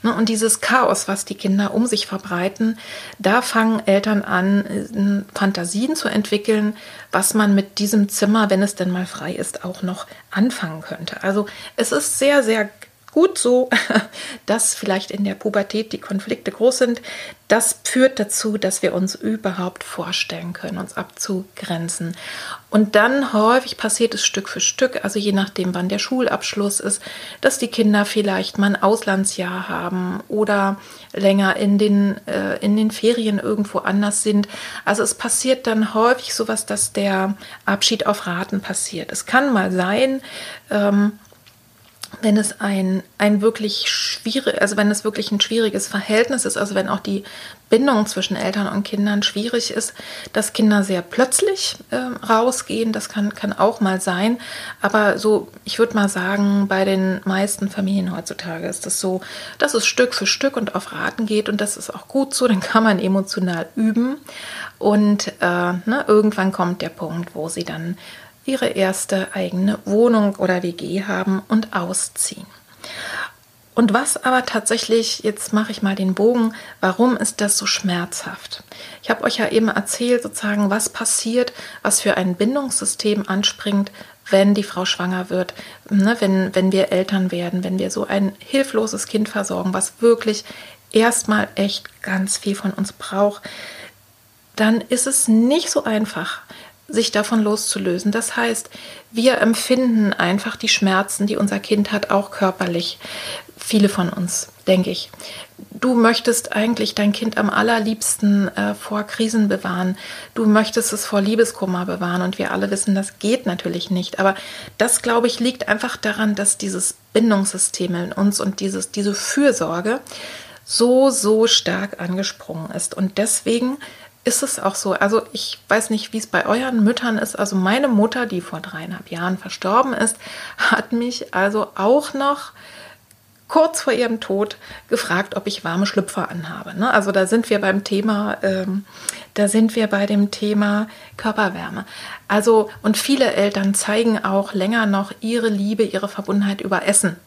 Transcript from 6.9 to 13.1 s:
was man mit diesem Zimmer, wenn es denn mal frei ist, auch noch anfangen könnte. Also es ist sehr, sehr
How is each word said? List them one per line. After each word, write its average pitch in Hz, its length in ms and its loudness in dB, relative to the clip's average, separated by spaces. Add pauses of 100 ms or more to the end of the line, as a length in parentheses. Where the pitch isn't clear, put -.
was 190 240 0
man 202 220 4
mit 196 240 -2
diesem 208 280 2
Zimmer, 208 420 2
wenn 190 120 4
es 196 140 -2
denn 180 160 -2
mal 180 140 -2
frei 156 260 -8
ist, - 320 -8
auch 180 180 -8
noch 185 240 -6 (240)
anfangen 185 520 -2
könnte. - 420 -10
Also 202 220 0 (280)
es - 160 0
ist - 300 0
sehr, 277 240 6
sehr 220 240 0 (440)